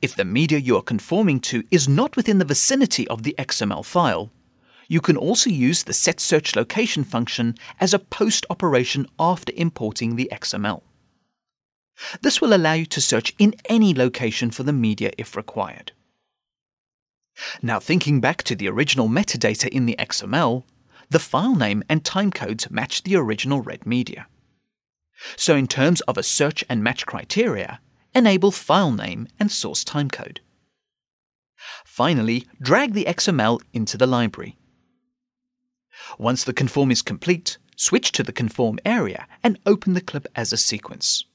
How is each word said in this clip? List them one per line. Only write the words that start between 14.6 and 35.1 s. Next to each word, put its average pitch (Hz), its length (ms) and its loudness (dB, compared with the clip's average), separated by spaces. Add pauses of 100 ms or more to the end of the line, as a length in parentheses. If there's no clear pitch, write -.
the 139 100 0
media 107 460 0
if - 180 -10
required. - 560 -8 (1700)
Now 110 180 -2
thinking 147 400 2
back 131 260 0
to 127 100 -2
the 98 140 -4
original 120 400 2
metadata 117 600 0
in 131 160 0
the 117 140 -2
X - 240 -4
M 101 100 -8
L, 127 320 0 (460)
the 156 80 4
file 214 380 0
name 104 300 0
and 156 160 0
timecodes 180 680 -2
match - 320 -6
the 190 140 0
original 131 440 0
red - 240 -10
media. 120 420 -4 (1120)
So - 180 4
in 135 120 2
terms 151 360 2
of 123 140 -2
a 98 60 -4
search - 480 0
and 117 120 -2
match 117 220 -2
criteria, 143 760 -4 (340)
enable 202 360 6
file 185 420 2
name 107 360 -6 (100)
and 208 140 0
source - 320 -4
timecode. - 540 -6 (1500)
Finally, 123 600 0 (160)
drag 208 320 2
the 202 120 0
X - 220 -2
M 160 120 2
L 110 200 2 (140)
into 110 240 -4
the 127 80 4
library. 120 500 -2 (1600)